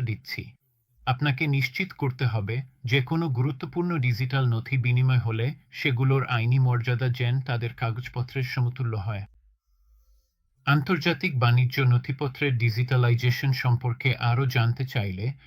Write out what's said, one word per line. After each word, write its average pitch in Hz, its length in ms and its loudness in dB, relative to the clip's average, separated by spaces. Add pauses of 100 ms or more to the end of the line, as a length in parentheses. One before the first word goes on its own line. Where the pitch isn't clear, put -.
দিচ্ছি। - 420 -6 (640)
আপনাকে 135 420 -2
নিশ্চিত 139 460 -2
করতে 131 320 -2
হবে 110 300 -2 (300)
যে 127 160 4
কোনো 165 280 0
গুরুত্বপূর্ণ 135 680 -2
ডিজিটাল 127 500 0
নথি 117 300 0
বিনিময় 123 420 4
হলে 113 280 0 (240)
সেগুলোর 135 560 0
আইনি 120 320 2
মর্যাদা 123 500 2
যেন 120 320 0
তাদের 117 320 -4
কাগজপত্রের 123 720 -4
সমতুল্য 123 540 -2
হয়। 98 280 -4 (1400)
আন্তর্জাতিক 151 760 0
বাণিজ্য 123 420 4
নথিপত্রের 131 760 2
ডিজিটালাইজেশন 123 960 2
সম্পর্কে 123 640 0
আরও 120 300 0
জানতে 123 400 0
চাইলে, 101 400 -4 (220)